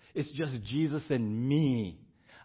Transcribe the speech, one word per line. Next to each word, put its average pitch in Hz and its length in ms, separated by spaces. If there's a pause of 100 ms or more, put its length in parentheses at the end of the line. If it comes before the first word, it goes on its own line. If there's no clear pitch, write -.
(140)
It's 147 180
just 131 320
Jesus 139 460
and 117 400
me. 131 500 (460)